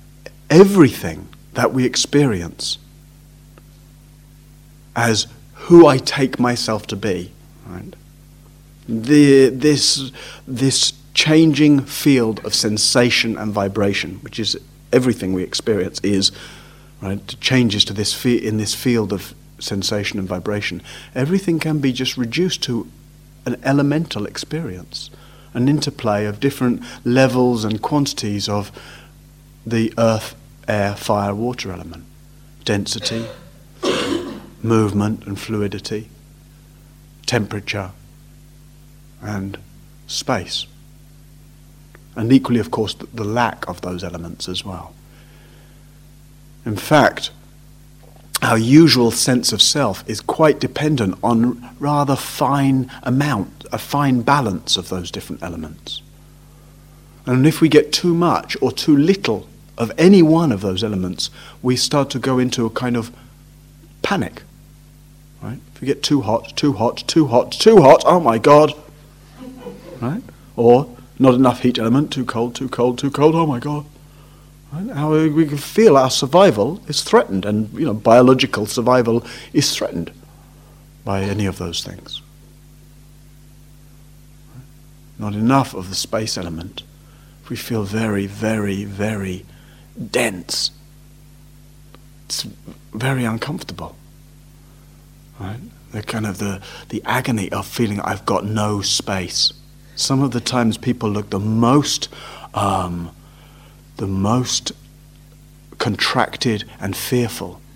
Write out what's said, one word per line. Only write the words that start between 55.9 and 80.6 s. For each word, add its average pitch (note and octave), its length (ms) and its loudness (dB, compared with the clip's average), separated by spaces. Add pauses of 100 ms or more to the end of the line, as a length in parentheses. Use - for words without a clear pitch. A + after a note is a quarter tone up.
And C3 200 2
if D#3 140 4
we D#3+ 100 4
get D3+ 220 6
too F3 220 0
much E3 480 0
or B2 100 2
too - 240 2
little C#3 520 2 (300)
of A2+ 200 -4
any F#3 240 8
one D#3+ 300 4
of F#2+ 100 -2
those F#2+ 220 -4
elements, F#2 460 -4 (320)
we B2+ 140 0
start C#3 360 0
to - 80 -6
go B2+ 200 -2
into A#2+ 260 -2
a A2+ 40 -4
kind A#2+ 260 -4
of A2 160 -6 (920)
panic. - 400 -4 (1000)
Right? A#2 180 -12 (140)
If - 80 -20
we C3 60 -6
get C#3 140 -2
too C#3+ 200 0
hot, G#2+ 340 -4
too D3 180 0
hot, - 340 -2
too D#3 200 2
hot, A#2+ 240 2
too A3 300 8
hot, C#3 240 10
oh F3 140 6
my A#2 180 2
God! D3 360 6 (1300)
Right? D3 200 -4 (340)
Or A#2+ 400 6 (220)
not C3 160 6
enough B2 280 4
heat B2 180 0
element, C3 320 2
too C3 140 -4
cold, A#2+ 300 -4
too C3 140 -8
cold, B2 280 0
too C#3 140 -4
cold, D#3 240 4
oh E3 100 2
my C3 140 -2
God! D3 260 -8 (880)
Right? F#3+ 220 -8
How D3+ 160 -2
we D#3 340 2
can C#3+ 120 -4
feel F#3+ 400 4
our B2+ 120 4
survival C#3+ 800 4
is - 160 -6
threatened, G2 420 0
and, G#2+ 280 -2
you - 120 -4
know, A2+ 80 -2
biological B2+ 720 4
survival A#2 600 0 (280)
is - 220 0
threatened - 360 -6 (920)